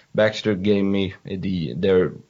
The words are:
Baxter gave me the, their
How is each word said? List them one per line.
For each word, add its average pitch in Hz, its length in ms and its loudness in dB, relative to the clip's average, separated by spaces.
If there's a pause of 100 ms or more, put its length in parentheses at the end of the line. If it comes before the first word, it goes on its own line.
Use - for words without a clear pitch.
(160)
Baxter 107 400 0
gave 101 280 2
me 98 300 0 (100)
the, 92 520 -4
their 90 380 2 (160)